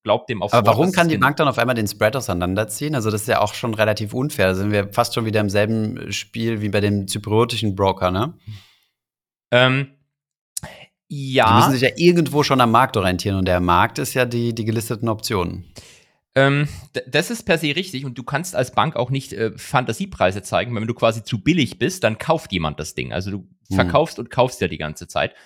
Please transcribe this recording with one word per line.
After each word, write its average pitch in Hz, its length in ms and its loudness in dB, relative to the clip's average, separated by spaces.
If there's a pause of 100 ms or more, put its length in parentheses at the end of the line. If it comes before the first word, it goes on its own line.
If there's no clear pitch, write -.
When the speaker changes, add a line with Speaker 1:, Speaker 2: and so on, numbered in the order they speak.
Speaker 1:
glaub 107 240 0
dem 104 160 -4
aufs 104 120 -2
Speaker 2:
Aber 117 120 4
Speaker 1:
Wort, 113 80 6
Speaker 2:
warum 139 120 4
Speaker 1:
dass 190 80 0
Speaker 2:
kann 175 120 4
Speaker 1:
es 165 40 2
Speaker 2:
die 156 40 2
Speaker 1:
genau 139 120 2
Speaker 2:
Bank 139 100 0
dann 160 100 2
auf 127 120 0
einmal 120 180 0
den 110 100 -2
Spread 107 300 0
auseinanderziehen? 107 800 -2
Also 107 160 0
das 104 100 -4
ist 110 60 -6
ja 113 120 2
auch 104 140 0
schon 117 200 -4
relativ 107 380 0
unfair. 120 360 0
Da 95 80 2
sind 101 160 0
wir 101 200 0
fast 120 220 0
schon 117 100 -2
wieder 107 160 0
im 104 100 -2
selben 104 640 -2
Spiel 113 500 -4
wie 104 60 -2
bei 101 120 0
dem 104 260 2
zypriotischen 107 680 0
Broker, 95 340 2
ne? 113 240 -2 (1200)
Speaker 1:
Ähm, 131 400 2 (1160)
ja. 131 400 0
Speaker 2:
Die 113 60 6
müssen 127 180 8
sich 123 100 2
ja 131 140 2
irgendwo 165 460 4
schon 135 180 2
am 117 100 6
Markt 123 260 4
orientieren 95 400 0
und 95 100 0
der 90 140 2
Markt 90 380 2
ist 139 160 -4
ja 127 100 2
die, 120 300 -2
die 113 100 -6
gelisteten 110 440 -2
Optionen. 90 560 -4 (680)
Speaker 1:
Ähm, 139 320 4 (300)
d-, 127 100 -6
das 147 240 0
ist 233 120 -8
per 165 160 2
se 147 180 -2
richtig 143 300 -8
und 120 100 -10
du 131 60 -10
kannst 151 340 -6
als - 160 0
Bank 131 240 0
auch 123 140 -2
nicht, 135 240 -4
äh, 110 240 -4
Fantasiepreise 113 840 -2
zeigen, 110 320 -2
weil 104 60 -4
wenn 110 80 -4
du - 60 -4
quasi 113 280 0
zu 107 200 -4
billig 151 360 0
bist, - 260 -2
dann 113 120 0
kauft - 360 -4
jemand 80 280 -4
das 76 140 -10
Ding. 62 180 -8
Also 92 180 -6
du 95 180 -10 (200)
Speaker 2:
Hm. 95 80 -4
Speaker 1:
verkaufst 123 420 2
und 117 120 -10
kaufst 123 320 0
ja 92 60 0
die 80 100 -8
ganze 78 300 -10
Zeit. - 260 -4 (120)